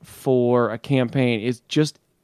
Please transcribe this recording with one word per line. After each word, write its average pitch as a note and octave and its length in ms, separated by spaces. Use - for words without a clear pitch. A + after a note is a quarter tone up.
for B2 680
a A#2 80
campaign, B2 600
is A#2 280
just, D3+ 300